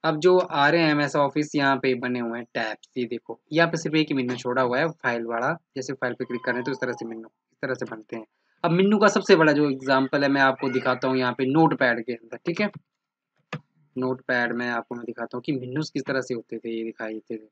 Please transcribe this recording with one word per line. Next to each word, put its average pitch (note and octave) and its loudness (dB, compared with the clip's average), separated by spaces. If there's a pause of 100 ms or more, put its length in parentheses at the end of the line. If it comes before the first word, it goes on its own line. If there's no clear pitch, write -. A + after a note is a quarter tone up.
अब D#3 0
जो F#3 6
आ D3 2
रहे E3+ 4
हैं D#3 4
एमएस D3 0
Office D3 0
यहाँ C#3 2
पे C3 0
बने B2 -4
हुए A#2 -6
हैं A#2 -10
tabs, A2 -6
ये B2 -2
देखो A#2 -10 (140)
यहाँ E3 4
पे E3 -4
सिर्फ D#3 -2
एक D#3 2
ही D#3 -2
menu B2 -2
छोड़ा B2 -2
हुआ B2 0
है D#3+ 0 (100)
file A#2+ -2
वाला। A#2+ -2 (240)
जैसे C#3 -6
file - -4
पे B2+ -6
click A#2+ -8
करें B2 -2
तो C#3 -4
इस C3 -6
तरह B2 -4
से A#2 -8
menu, A2+ -12 (240)
इस - -20
तरह C3 -4
से B2 -8
बनते A2 -12
हैं। A2 -12 (400)
अब E3+ 2
menu G3 4
का G#3 6
सबसे G3+ 6
बड़ा D#3 6
जो D3 2
example C3+ 0
है C#3+ 2
मैं C#3 2
आपको C3+ 2
दिखाता B2+ 0
हूँ C3 0
यहाँ B2 0
पे B2+ -2
notepad C3 2
के B2 -6
अंदर। A#2 -12
ठीक F3 -6
है, G#3 0 (1300)
notepad B2+ -2
में A#2+ -4
आपको A#2+ -6
मैं A#2+ -10
दिखाता A#2+ -10
हूँ B2 -8
कि D#3 -4
menus B2+ -6
किस C3+ -6
तरह C3+ -2
से B2 -6
होते A2+ -10
थे, A2+ -8
ये A2+ -4
दिखाई A2 -8
देते A2 -10
थे। G#2+ -16